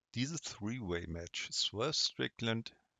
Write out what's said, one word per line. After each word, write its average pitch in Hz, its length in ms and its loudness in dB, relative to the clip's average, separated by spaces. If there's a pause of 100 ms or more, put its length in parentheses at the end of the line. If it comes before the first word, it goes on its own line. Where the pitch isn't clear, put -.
(140)
dieses 143 280 0
Three-Way-Match, 87 1080 -2
Swerve 120 420 2
Strickland, - 800 2 (240)